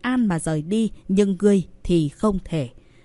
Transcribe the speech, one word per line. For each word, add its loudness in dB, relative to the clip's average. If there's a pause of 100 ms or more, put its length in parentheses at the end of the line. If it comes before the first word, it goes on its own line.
an 0
mà 0
rời -4
đi, -2 (180)
nhưng 2
ngươi 4 (200)
thì 2
không -2
thể." -6 (360)